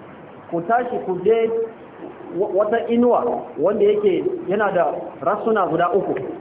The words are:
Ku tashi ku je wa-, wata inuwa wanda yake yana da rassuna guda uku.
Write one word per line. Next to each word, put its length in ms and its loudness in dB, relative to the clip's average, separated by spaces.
Ku 160 -2
tashi 280 0
ku 180 -2
je 280 4
wa-, 160 0
wata 320 2
inuwa 560 2
wanda 260 2
yake 380 4
yana 240 0
da 200 2
rassuna 460 2
guda 240 2
uku. 240 0